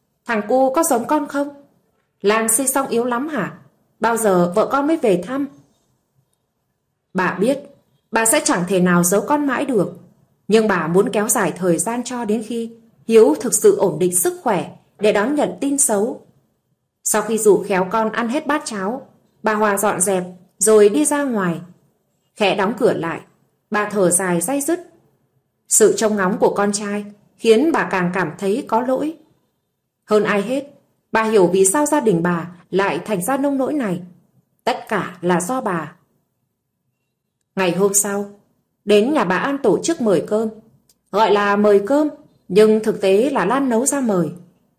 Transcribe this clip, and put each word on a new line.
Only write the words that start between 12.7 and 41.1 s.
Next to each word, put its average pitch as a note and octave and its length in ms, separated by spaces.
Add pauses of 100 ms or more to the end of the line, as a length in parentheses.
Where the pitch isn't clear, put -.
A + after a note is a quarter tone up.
Hiếu A3+ 320
thực A3+ 140
sự - 220
ổn D3+ 220
định F3+ 160
sức F4+ 280
khỏe F3 340 (220)
để G#3 140
đón A3 220
nhận A#3+ 160 (100)
tin C#4 180
xấu. A3+ 480 (800)
Sau G#3+ 180
khi A3 160
dụ G#3 300
khéo F#3 220
con A3 220
ăn A3+ 160
hết D4+ 180
bát D4 180
cháo, G#3+ 420 (360)
bà G#3+ 120
Hòa G#3 240
dọn G3 220
dẹp F#3 240 (340)
rồi G#3+ 300
đi C#4+ 160
ra C#4+ 180
ngoài. G3 380 (760)
Khẽ G3 220
đóng A#3 220
cửa G#3+ 140
lại, D#3+ 280 (500)
bà G#3 200
thở G3 200
dài F3 300
day C#4 200
dứt. E4 320 (760)
Sự - 280
trông G#3+ 200
ngóng F#3+ 220
của G3+ 160
con G3+ 180
trai G#3 320 (320)
khiến A#3+ 360
bà F#3 180
càng F3+ 240
cảm F3 240
thấy G#3 300
có A3 120
lỗi. C4+ 360 (880)
Hơn G#3+ 200
ai G3+ 180
hết, C4 220 (480)
bà A3 100
hiểu A3 240
vì F#3+ 180
sao D4 220
gia D4 140
đình F#3 220
bà F3 280 (200)
lại F3+ 340
thành G3 200
ra C4+ 120
nông C#4 220
nỗi C4 140
này. G#3+ 300 (640)
Tất - 240
cả F#3+ 320
là F3 200
do B3+ 200
bà. E3+ 320 (1600)
Ngày F#3 160
hôm G3 220
sau, G3+ 360 (540)
đến G#3 280
nhà C4 120
bà F3+ 120
An C#4 260
tổ G3 200
chức E4 180
mời G3+ 280
cơm. A3 200 (640)